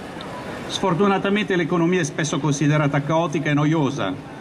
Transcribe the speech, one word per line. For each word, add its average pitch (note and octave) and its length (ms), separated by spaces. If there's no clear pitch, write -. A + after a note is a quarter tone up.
Sfortunatamente G3 880
l'economia F3 460
è E3 40
spesso D3+ 360
considerata D3 640
caotica D#3+ 480
e D3 40
noiosa C#3+ 880